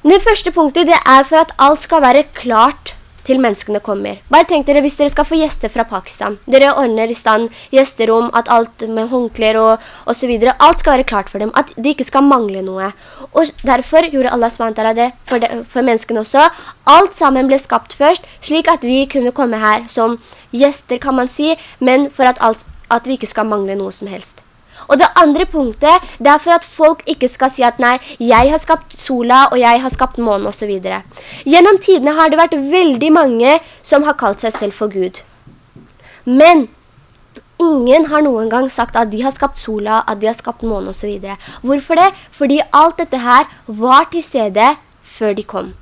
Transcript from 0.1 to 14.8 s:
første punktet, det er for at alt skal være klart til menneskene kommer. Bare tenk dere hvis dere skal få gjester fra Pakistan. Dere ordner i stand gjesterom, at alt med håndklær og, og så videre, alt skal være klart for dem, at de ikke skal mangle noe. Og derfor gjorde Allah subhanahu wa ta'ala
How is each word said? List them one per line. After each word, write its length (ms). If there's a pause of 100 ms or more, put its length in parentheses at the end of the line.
første 320
punktet, 320
det 160
er 240
for 140
at 180
alt 240
skal 220
være 260
klart 640 (340)
til 160
menneskene 400
kommer. 380 (100)
Bare 160
tenk 220
dere 100
hvis 160
dere 160
skal 160
få 80
gjester 320
fra 160
Pakistan. 540 (100)
Dere 220 (100)
ordner 320
i 60
stand 320 (260)
gjesterom, 560
at 160
alt 400
med 240
håndklær 480
og, 240 (220)
og 100
så 160
videre, 320
alt 160
skal 160
være 160
klart 220
for 100
dem, 160
at 160
de 160
ikke 160
skal 160
mangle 400
noe. 300 (400)
Og 180 (160)
derfor 400
gjorde 240
Allah 220
subhanahu 240
wa 20
ta'ala 160